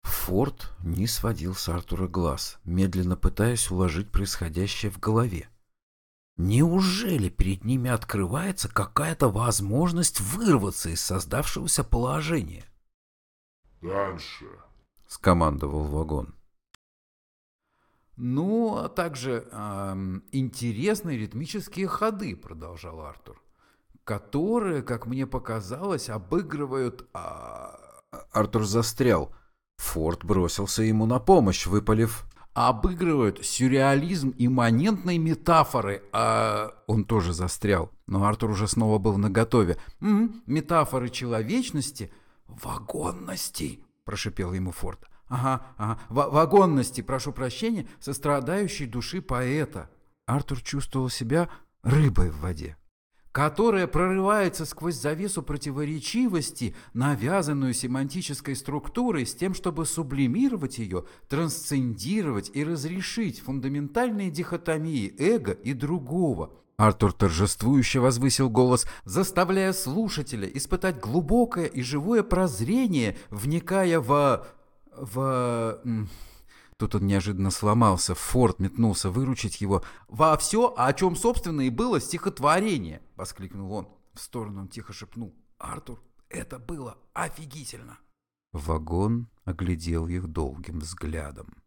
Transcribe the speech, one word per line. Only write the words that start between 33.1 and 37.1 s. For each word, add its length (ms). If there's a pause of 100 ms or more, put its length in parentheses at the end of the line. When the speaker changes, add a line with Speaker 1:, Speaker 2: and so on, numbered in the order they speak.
Speaker 1:
сюрреализм 920
имманентной 800
метафоры», 960
а 640 (120)
он 180
тоже 280